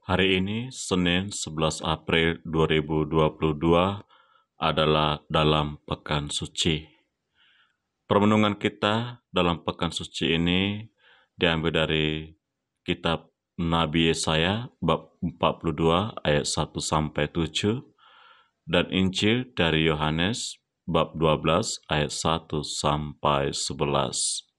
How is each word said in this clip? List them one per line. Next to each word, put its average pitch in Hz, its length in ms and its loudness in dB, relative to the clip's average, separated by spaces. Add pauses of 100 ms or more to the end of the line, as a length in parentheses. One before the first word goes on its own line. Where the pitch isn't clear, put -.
(100)
Hari 95 320 2
ini, 113 320 -6
Senin, 92 560 0
sebelas 80 560 -4
April 82 560 0
dua 80 240 2
ribu 78 400 0
dua 78 240 2
puluh 78 240 -2
dua, 87 480 2 (560)
adalah 76 720 2
dalam 76 560 2
Pekan 73 400 -6
Suci. - 560 -4 (1300)
Permenungan 104 480 4
kita 110 720 -2
dalam 87 320 0
Pekan 85 320 -4
Suci 82 400 -2
ini 92 480 0 (560)
diambil 82 480 2
dari 78 400 0 (560)
kitab 82 480 -4 (240)
Nabi 82 560 2
Yesaya, 85 560 0 (160)
bab 80 400 -2
empat 80 400 -2
puluh 80 160 -4
dua, 82 200 4 (280)
ayat 73 160 2
satu - 400 -4
sampai 76 480 -2
tujuh, 104 480 -2 (880)
dan 85 240 0
Injil 104 640 0
dari 80 320 2
Yohanes, 78 720 -2 (320)
bab 80 240 0
dua 78 240 2
belas, 80 480 0
ayat 73 240 -2
satu 80 560 -4
sampai 73 880 -2
sebelas. 69 880 -4 (160)